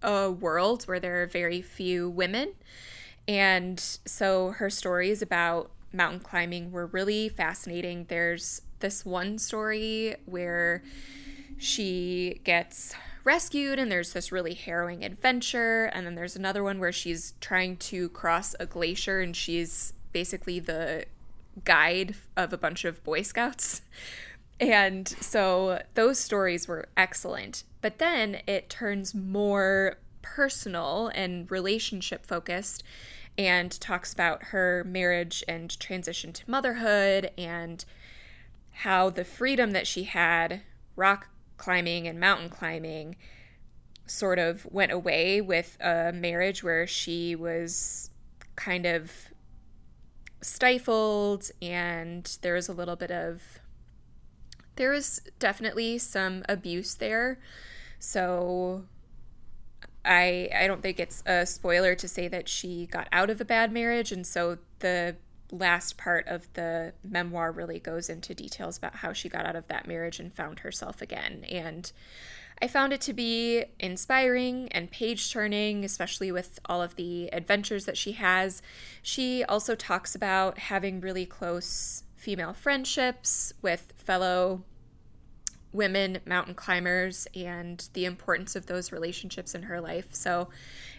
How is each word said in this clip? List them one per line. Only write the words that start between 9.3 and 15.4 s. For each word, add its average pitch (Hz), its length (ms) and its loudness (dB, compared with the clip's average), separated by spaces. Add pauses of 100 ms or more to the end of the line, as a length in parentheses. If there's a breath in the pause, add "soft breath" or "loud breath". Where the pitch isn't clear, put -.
story 220 760 -2 (120)
where 175 560 0 (760 loud breath)
she 180 880 -2
gets - 500 2 (300 loud breath)
rescued 285 540 4
and 254 120 2
there's 175 220 0
this - 180 -4
really 175 240 -2
harrowing 175 500 -4
adventure, 233 800 2